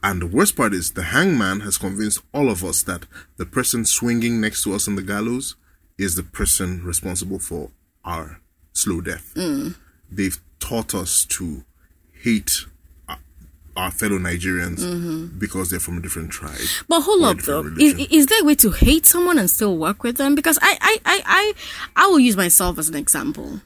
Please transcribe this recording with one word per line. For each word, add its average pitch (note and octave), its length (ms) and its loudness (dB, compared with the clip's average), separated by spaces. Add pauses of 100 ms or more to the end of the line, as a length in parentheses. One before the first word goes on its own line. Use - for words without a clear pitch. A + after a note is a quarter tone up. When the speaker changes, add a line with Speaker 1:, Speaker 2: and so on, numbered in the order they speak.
Speaker 1:
and F#2+ 200 -2
the F2 60 -4
worst C#3+ 280 2
part A2 180 2
is F2 200 -4
the F2+ 100 -6
hangman A2 580 2
has G2+ 160 -4
convinced G#2 440 -4 (120)
all C#3 160 2
of F#2 140 -2
us E2+ 200 -2
that F2+ 220 -6 (320)
the - 80 -8
person A#2+ 400 -2
swinging A#2 540 0
next G#2+ 240 -2
to G#2 100 -2
us G#2 140 -2
on G#2 80 -2
the F#2+ 60 -4
gallows A2 540 -4 (420)
is F#2 180 -2
the F2+ 80 -6
person F2+ 640 -2
responsible F#2 540 -6
for - 300 -8 (360)
our E2 340 -8 (320)
slow F2 300 -4
death. E2 340 -10
Speaker 2:
Mm. D#3+ 400 -4 (340)
Speaker 1:
They've F#2 300 -4 (200)
taught A2+ 360 -6
us F2+ 300 -2
to D2+ 400 -6 (480)
hate - 520 -2 (440)
our, D#2+ 80 -12 (580)
our F#2 160 -4
fellow G2+ 260 -2
Nigerians F2 640 -4
Speaker 2:
Mm-hmm. E3+ 580 -6
Speaker 1:
because F#2+ 320 -4
they're F2 120 -4
from F2 160 -6
a E2+ 40 -8
different D#2+ 300 -8
tribe D2+ 240 -12 (320)
Speaker 2:
But E4 140 2
hold F#4+ 200 4
Speaker 1:
or D#4 40 6
a A#3 60 6
Speaker 2:
up, E3+ 60 0
Speaker 1:
different D3+ 400 -4
Speaker 2:
though. C#4 60 6
Speaker 1:
religion. D4 160 6
Speaker 2:
Is, C#4+ 120 -4
is D4 160 8
there A4 140 4
a E4 40 4
way D4 100 6
to G#3 160 0
hate D4 340 4
someone F4 320 4
and F#3 120 2
still G3+ 260 2
work D#3+ 280 -2
with A#3+ 120 -2
them? C#4 200 2
Because D4+ 260 2
I, F#4 180 4
I, G#4+ 260 4
I, F#4 200 2
I, G4+ 280 2 (520)
I - 20 6
will F4+ 140 8
use A#3 160 6
myself F3+ 420 2
as D#3 80 -2
an D#3+ 80 -4
example. C#3+ 680 -2